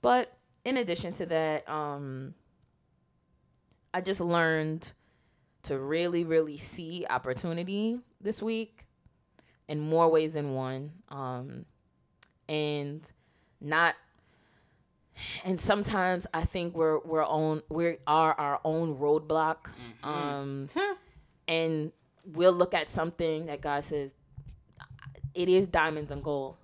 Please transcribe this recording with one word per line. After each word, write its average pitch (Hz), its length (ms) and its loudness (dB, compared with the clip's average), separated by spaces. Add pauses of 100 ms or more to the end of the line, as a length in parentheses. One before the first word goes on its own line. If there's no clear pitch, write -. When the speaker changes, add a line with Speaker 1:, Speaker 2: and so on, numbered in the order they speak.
Speaker 1:
But 247 340 2 (300)
in 262 120 0
addition 180 360 -2
to - 140 -6
that, 160 420 -2
um, 143 640 -6 (1600)
I 180 80 0
just 190 200 -2
learned 160 720 2 (720)
to 139 140 -4
really, 170 460 0
really 160 340 2
see 170 520 -6
opportunity 180 920 -2 (220)
this 208 200 -2
week 220 440 -6 (840)
in 147 140 -4
more 160 280 4
ways 160 240 4
than 147 220 -2
one. 131 380 -6 (160)
Um, 131 560 -10 (840)
and 147 640 -4 (500)
not, 156 340 4 (1500)
and 185 160 0
sometimes 185 760 2
I 165 120 -2
think 175 300 -2
we're, 160 240 4
we're 160 280 0
own, 156 400 0
we 170 300 0 (100)
are 156 320 6
our 143 240 0
own 160 320 0
roadblock. 156 720 2 (380)
Speaker 2:
Mm-hmm. 147 60 -6
Speaker 1:
Um, 139 640 -4
Speaker 2:
Huh. 392 220 -2 (520)
Speaker 1:
and 165 440 0 (340)
we'll 175 280 6
look 180 200 4
at 165 160 0
something 165 580 0
that 147 120 -6
God 143 240 -2
says, 143 320 -4 (1200)
"It 180 140 2
is 185 180 6
diamonds 156 420 0
and 139 140 -8
gold." 143 400 -4